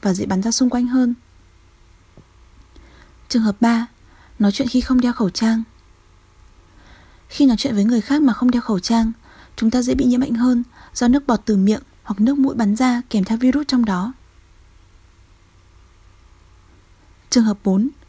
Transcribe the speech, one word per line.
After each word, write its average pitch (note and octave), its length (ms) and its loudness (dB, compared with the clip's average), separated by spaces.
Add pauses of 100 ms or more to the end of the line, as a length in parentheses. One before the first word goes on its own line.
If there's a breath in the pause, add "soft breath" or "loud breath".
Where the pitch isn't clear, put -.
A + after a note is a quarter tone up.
và G3 120 0
dễ G3 120 -4
bắn F#3+ 160 -2
ra A3+ 100 -4
xung B3 180 0
quanh B3 180 -2
hơn. B3 260 0 (2250 soft breath)
Trường A#3+ 140 0
hợp G#3 200 0
ba, A#3 260 2 (520 soft breath)
nói G3+ 120 2
chuyện B3+ 160 -4
khi B3 140 0
không B3+ 200 0
đeo A#3+ 120 0
khẩu G#3 160 -2
trang. A3+ 340 -2 (1600 soft breath)
Khi - 180 0
nói A#3+ 120 4
chuyện B3+ 180 -4
với G3+ 80 2
người A3+ 180 2
khác C#4+ 200 -2
mà C4 120 4
không B3 180 0
đeo A#3+ 100 -2
khẩu G#3 180 -4
trang, A3+ 320 0 (440 soft breath)
chúng A3+ 160 0
ta B3+ 100 0
dễ B3+ 140 -2
bị C4 100 0
nhiễm B3 140 2
bệnh C4+ 140 -2
hơn A#3+ 300 2 (300 loud breath)
do B3 140 0
nước C#4 200 2
bọt A3+ 180 0
từ G#3+ 120 0
miệng G3+ 240 2 (220)
hoặc G3 160 -8
nước C4 180 2
mũi C4+ 180 0
bắn G#3+ 200 0
ra B3 340 0
kèm G3+ 140 0
theo A3+ 140 -2
virus B3+ 300 0
trong B3 180 0
đó. G3+ 280 -4 (3250)
Trường A#3+ 140 4
hợp G#3+ 200 -2
bốn, G3+ 260 0 (200)